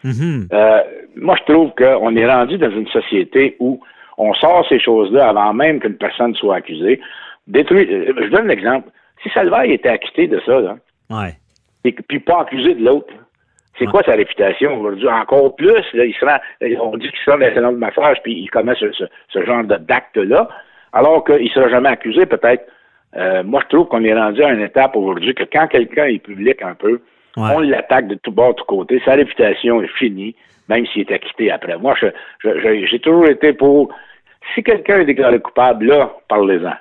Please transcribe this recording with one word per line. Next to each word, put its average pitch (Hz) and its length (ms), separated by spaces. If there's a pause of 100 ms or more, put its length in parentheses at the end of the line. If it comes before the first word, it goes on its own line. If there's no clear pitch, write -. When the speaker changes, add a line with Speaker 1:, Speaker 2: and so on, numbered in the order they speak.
Speaker 1:
Mm-hmm. 131 480
Speaker 2:
Euh, 214 260 (360)
moi, 175 240
je - 120
trouve 156 240
qu'on 117 400
est 113 160
rendu 131 280
dans 139 100
une 104 200
société 110 680
où 123 220 (380)
on 107 160
sort 170 340
ces 123 100
choses-là 113 500
avant 104 240
même 151 260
qu'une 104 180
personne 117 380
soit 98 220
accusée. 87 440 (460)
Détruire, 151 420
euh, 98 240 (100)
je 104 60
donne 208 180
l'exemple. 123 400 (360)
Si 208 80
Salvaire 185 320
était 127 260
acquitté - 380
de 98 180
ça, 131 160
là, 101 160 (320)
Speaker 1:
Ouais. 101 240 (500)
Speaker 2:
et 123 100
que, - 100
puis 143 160
pas 170 220
accusé 139 340
de 113 100
l'autre, 139 260 (680)
c'est 123 60
Speaker 1:
Ouais. 104 60
Speaker 2:
quoi 202 140
sa 131 80
réputation 107 680
aujourd'hui ? 104 300
Encore 131 460
plus, 196 280 (100)
là, 120 120
il 113 140
sera, 139 200 (220)
on 120 360
dit 113 120
qu'il - 160
sera 143 140
dans 131 80
le 113 80
salon 123 160
de 123 60
massage, 127 460
puis 117 160
il 98 120
commet 117 280
ce, 104 120
ce, 95 140 (280)
ce 95 100
genre 120 200
de, 104 140
d'acte-là, 120 680 (460)
alors 147 320
qu'il 131 240
sera 131 200
jamais 123 200
accusé, 123 380
peut-être. 120 360 (540)
Euh, 92 260
moi, 127 200
je - 120
trouve 170 120
qu'on 113 160
est 110 100
rendu 110 300
à 135 80
une 107 100
étape 127 340
aujourd'hui 95 380
que 98 100
quand 156 240
quelqu'un 143 380
est 110 140
public 104 420
un 90 140
peu, 117 260 (360)
Speaker 1:
Ouais. 110 160
Speaker 2:
on 156 60
l'attaque 131 480
de 101 80
tout 110 160
bord, 117 220
de - 60
tout - 60
côté. 98 380
Sa 135 120
réputation 117 680
est 82 160
finie, 104 380 (340)
même 117 180
s'il 104 140
est 98 100
acquitté 98 400
après. 87 260
Moi, 123 240
je, 110 60 (340)
je, 107 80 (120)
je, 107 280
j'ai 120 100
toujours 165 280
été 147 240
pour, 143 420 (600)
si 226 100
quelqu'un 202 380
est 160 40
déclaré 123 360
coupable, 120 440
là, 139 280 (160)
parlez-en. 95 520